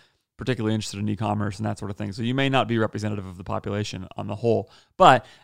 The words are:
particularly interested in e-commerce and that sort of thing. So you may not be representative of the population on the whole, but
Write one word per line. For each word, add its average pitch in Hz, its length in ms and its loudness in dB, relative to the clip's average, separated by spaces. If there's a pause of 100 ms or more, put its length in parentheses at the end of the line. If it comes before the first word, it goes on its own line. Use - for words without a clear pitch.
(360)
particularly 110 400 -2
interested 101 240 -6
in 104 80 -4
e-commerce 104 500 -2
and 107 80 -4
that 107 140 -4
sort 98 120 -8
of 101 60 -12
thing. 104 140 -6
So 110 120 -8
you 123 120 -2
may 135 140 2
not 127 180 2
be 113 100 0
representative 104 480 -2
of 92 120 -14
the 92 80 -14
population 101 600 -6 (120)
on 101 100 -8
the 104 80 -6
whole, 107 340 0 (280)
but 143 280 8 (180)